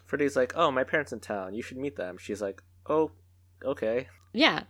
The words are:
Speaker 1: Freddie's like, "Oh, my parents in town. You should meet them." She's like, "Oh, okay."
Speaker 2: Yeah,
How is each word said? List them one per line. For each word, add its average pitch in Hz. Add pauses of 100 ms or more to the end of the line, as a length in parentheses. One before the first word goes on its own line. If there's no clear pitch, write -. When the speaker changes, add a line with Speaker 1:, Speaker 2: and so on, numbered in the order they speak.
Speaker 1:
Freddie's 143
like, 127
"Oh, 165
my 131
parents 147
in 113
town. 95
You 110
should -
meet 139
them." 90
She's 101
like, 98 (260)
"Oh, 151 (520)
okay." 127 (260)
Speaker 2:
Yeah, 233